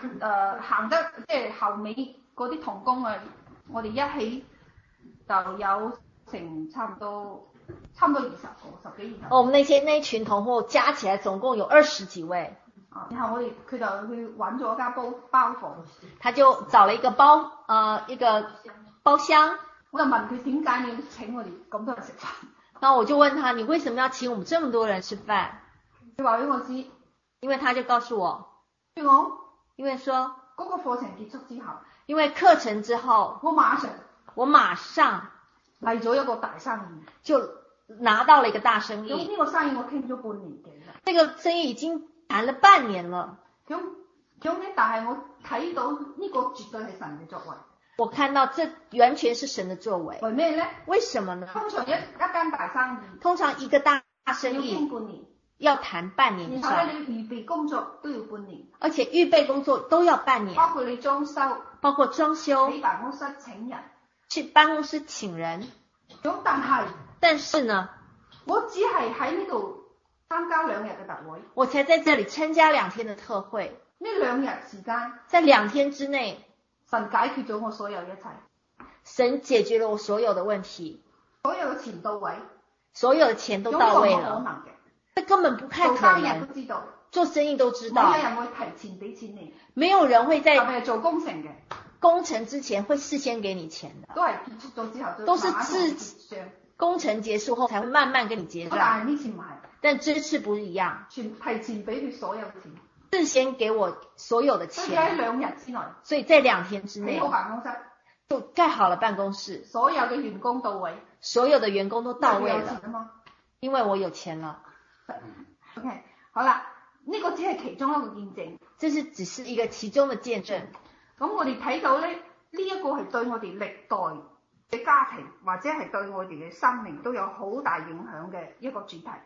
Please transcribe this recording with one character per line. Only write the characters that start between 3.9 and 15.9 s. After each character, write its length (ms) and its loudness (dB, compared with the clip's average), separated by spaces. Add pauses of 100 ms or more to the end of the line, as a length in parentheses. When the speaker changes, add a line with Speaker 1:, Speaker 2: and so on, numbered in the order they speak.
Speaker 1:
起 260 -6 (800)
就 300 -2
有 340 -2 (380)
成 400 -12
差 160 -8
唔 140 -12
多， 520 -12 (420)
差 140 2
唔 60 4
多 80 0
二 40 -4
十 60 -8
個， 680 -18
十 100 -14
幾、 140 -14
二 40 -16
十 40 -12
個。 60 4
Speaker 2:
哦， 40 12
我 40 8
們 80 4
那 120 8
些， 180 6
那 200 2
群 240 -4
同 180 0
工 240 0
加 240 4
起 160 -4
來 100 2
總 220 -4
共 180 0
有 80 0
二 180 8
十 220 -2
幾 200 -12
位。 300 -6 (340)
Speaker 1:
啊， 220 -16
然 100 -8
後 140 -4
我 60 -4
哋， 100 -6 (180)
佢 20 -10
就 440 -6
去 120 -10 (100)
搵 200 -6
咗 160 -4
一 40 -4
間 160 -4
包-， 200 -6 (160)
包 240 4
房。 300 -14 (360)